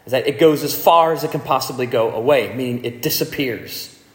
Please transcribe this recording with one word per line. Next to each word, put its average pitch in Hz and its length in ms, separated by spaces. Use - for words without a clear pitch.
is 120 60
that 131 160
it 127 100
goes 151 260
as 143 160
far 165 340
as 151 100
it 156 80
can 156 80
possibly 127 460
go 117 260
away, 113 420
meaning 123 300
it 120 180
disappears. - 960